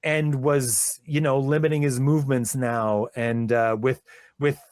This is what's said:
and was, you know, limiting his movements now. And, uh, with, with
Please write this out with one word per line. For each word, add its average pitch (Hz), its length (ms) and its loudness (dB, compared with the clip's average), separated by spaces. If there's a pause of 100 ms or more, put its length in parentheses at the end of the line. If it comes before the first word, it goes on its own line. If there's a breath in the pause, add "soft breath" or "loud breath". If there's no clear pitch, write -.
and 151 400 0
was, 131 640 0
you 151 160 -2
know, 139 180 2
limiting 151 420 0
his 139 180 0
movements 135 560 0
now. 117 600 0
And, 117 360 -2
uh, 113 280 2
with, 123 220 -2 (380 loud breath)
with 143 200 0 (120)